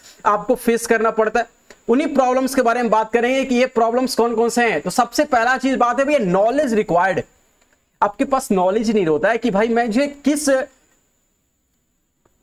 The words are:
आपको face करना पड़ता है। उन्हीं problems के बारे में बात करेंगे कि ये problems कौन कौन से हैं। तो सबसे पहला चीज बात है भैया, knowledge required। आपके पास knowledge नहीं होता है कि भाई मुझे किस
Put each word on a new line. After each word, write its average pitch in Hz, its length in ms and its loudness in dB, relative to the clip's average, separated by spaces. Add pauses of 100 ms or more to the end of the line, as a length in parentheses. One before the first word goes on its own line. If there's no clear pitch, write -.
(260)
आपको 208 280 0
face 226 320 -2
करना 226 240 0
पड़ता 220 300 -2
है। - 80 -6 (400)
उन्हीं 277 260 0
problems 262 400 0
के 262 80 2
बारे 233 200 0
में 233 80 -2
बात 220 220 0
करेंगे 254 320 0
कि 262 100 -2
ये 247 120 2
problems 233 480 -2
कौन 233 200 0
कौन 233 140 0
से 233 220 0
हैं। 165 100 -2
तो 180 100 -6
सबसे 247 340 0
पहला 247 340 0
चीज 262 160 -2
बात 240 240 0
है 269 60 2
भैया, 285 140 2
knowledge 226 560 0
required। 185 480 0 (800)
आपके 208 220 0
पास 262 260 -2
knowledge 202 400 0
नहीं 208 160 2
होता 156 220 2
है 233 100 0
कि 233 120 -2
भाई 208 180 2
मुझे 240 380 0
किस 285 440 -2 (1900)